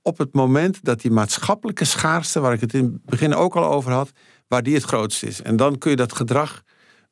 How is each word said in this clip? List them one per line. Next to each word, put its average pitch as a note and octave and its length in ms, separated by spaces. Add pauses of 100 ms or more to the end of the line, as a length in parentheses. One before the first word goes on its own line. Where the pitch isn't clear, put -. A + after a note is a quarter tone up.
op - 160
het C#3 160
moment C#3 480
dat A#2+ 200
die A#2+ 100
maatschappelijke D#3+ 760
schaarste, E3 540
waar C3 140
ik A2 80
het A2+ 120
in C3 100
het A#2+ 220
begin D3 300
ook F3 200
al E3 100
over C#3+ 260
had, C3+ 200 (360)
waar B2 160
die C#3+ 120
het C#3 80
grootst A2+ 400
is. G#2 180
En A2+ 140
dan C#3 220
kun D3 120
je C#3+ 60
dat B2 180
gedrag C3 480 (500)